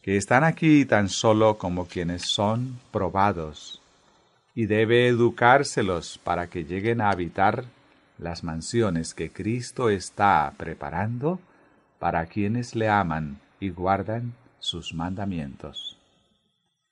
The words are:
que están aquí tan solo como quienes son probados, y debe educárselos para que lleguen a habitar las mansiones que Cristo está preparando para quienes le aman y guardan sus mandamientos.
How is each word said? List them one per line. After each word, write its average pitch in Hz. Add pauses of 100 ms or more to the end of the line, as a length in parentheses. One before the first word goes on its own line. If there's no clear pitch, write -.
que 98
están 123
aquí 156
tan 104
solo 110
como 87
quienes 87
son 120 (140)
probados, 92 (720)
y 110
debe 113
educárselos 120
para 87
que 85
lleguen 101
a 104
habitar 95 (540)
las 82
mansiones 85
que 82
Cristo 120
está 95
preparando 104 (600)
para 82
quienes 107
le 110
aman 80 (220)
y 98
guardan 98 (260)
sus -
mandamientos. 85 (960)